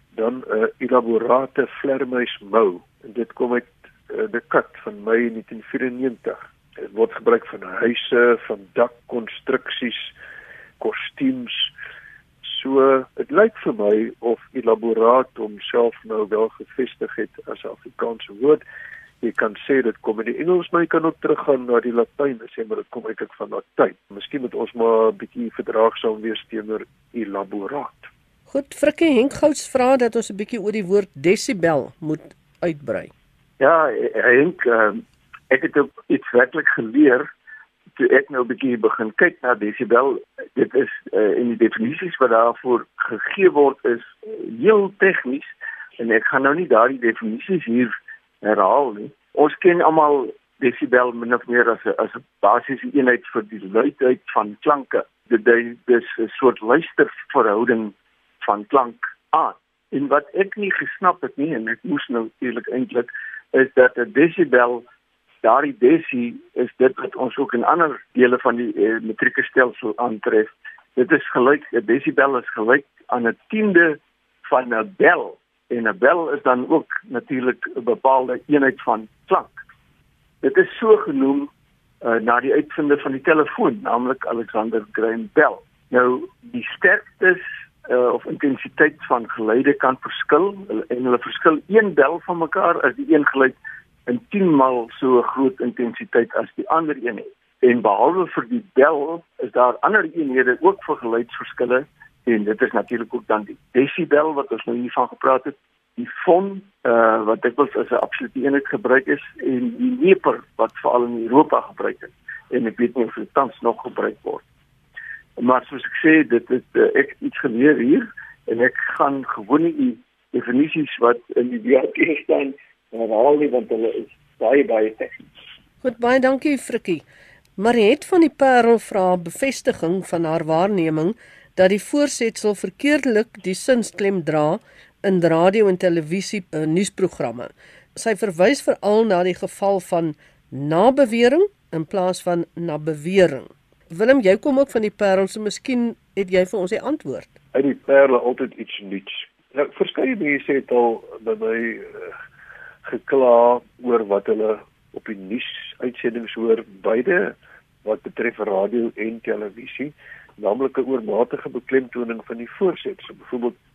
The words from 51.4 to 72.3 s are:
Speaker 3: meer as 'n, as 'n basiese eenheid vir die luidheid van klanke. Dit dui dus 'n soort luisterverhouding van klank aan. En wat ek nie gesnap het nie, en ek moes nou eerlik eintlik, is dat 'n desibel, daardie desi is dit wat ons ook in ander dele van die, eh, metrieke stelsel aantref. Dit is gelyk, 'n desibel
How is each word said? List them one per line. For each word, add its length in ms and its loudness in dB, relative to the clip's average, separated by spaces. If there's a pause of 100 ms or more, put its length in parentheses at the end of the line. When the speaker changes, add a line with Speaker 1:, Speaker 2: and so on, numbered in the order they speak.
Speaker 3:
meer 220 2
as 160 -2
'n, 120 -2
as 180 -2
'n 100 -18 (140)
basiese 540 0
eenheid 400 2
vir 140 -2
die 240 -14
luidheid 540 2
van 360 -4
klanke. 440 -2 (220)
Dit 180 0
dui 400 2
dus 200 4 (120)
'n 100 -4
soort 340 0
luisterverhouding 1300 0 (460)
van 280 -2
klank 480 -2 (140)
aan. 260 0 (340)
En 180 -4
wat 260 0
ek 220 -2
nie 160 -4
gesnap 500 -2
het 160 -8
nie, 180 -2
en 120 -6
ek 140 -6
moes 260 -4
nou 220 -4 (100)
eerlik 280 -6
eintlik, 440 -4 (400)
is 220 4
dat 240 6
'n 140 -2
desibel, 720 2 (580)
daardie 380 2
desi 640 2 (120)
is 240 -4
dit 180 4
wat 200 -10
ons 220 -6
ook 160 -4
in 100 -2
ander 380 0 (100)
dele 280 4
van 160 0
die, 180 -4
eh, 280 0
metrieke 420 -2
stelsel 520 -2
aantref. 540 0 (440)
Dit 180 0
is 200 0
gelyk, 400 2
'n 140 -2
desibel 520 2